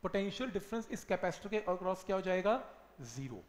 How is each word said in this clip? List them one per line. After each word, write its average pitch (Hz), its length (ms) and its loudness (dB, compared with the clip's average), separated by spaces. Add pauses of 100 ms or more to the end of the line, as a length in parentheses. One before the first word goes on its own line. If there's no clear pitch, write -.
पोटेंशियल 196 500 0
डिफरेंस 220 400 -2
इस 240 120 -4
कैपेसिटर 185 460 0
के 214 200 0
across 185 340 0
क्या 196 120 2
हो 190 60 2
जाएगा? 185 420 4 (380)
ज़ीरो। 117 480 -8